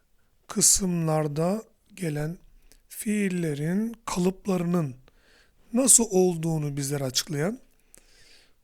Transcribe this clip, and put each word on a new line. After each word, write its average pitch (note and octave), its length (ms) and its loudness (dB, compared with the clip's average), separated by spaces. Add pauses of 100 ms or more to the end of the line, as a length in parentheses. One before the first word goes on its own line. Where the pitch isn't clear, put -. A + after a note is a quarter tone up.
(460)
kısımlarda E3 1160 0 (320)
gelen D#3+ 440 -6 (500)
fiillerin F#3 1160 -2
kalıplarının F3 920 -2 (760)
nasıl A#3+ 380 6
olduğunu E3 680 2
bizlere C#3 280 -4
açıklayan D3 560 -4 (1040)